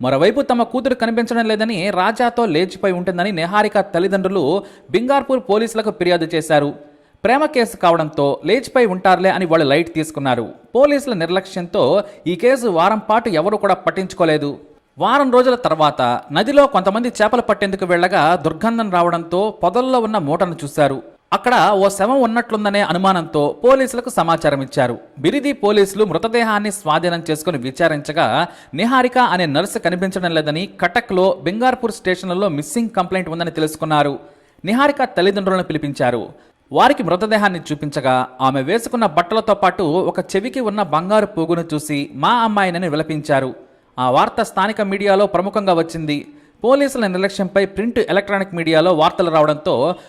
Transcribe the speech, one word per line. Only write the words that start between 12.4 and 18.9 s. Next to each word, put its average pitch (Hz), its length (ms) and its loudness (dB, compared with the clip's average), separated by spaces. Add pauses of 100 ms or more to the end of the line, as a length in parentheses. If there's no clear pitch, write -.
వారం 190 320 2
పాటు 226 300 0
ఎవరూ 185 280 0
కూడా 196 180 2
పట్టించుకోలేదు. 160 840 -2 (400)
వారం 247 340 2
రోజుల 247 220 4
తర్వాత 151 640 0 (120)
నదిలో 269 340 4
కొంతమంది 208 420 0
చేపలు 233 320 0
పట్టేందుకు 196 440 -2
వెళ్ళగా 175 520 2
దుర్గంధం 202 540 -2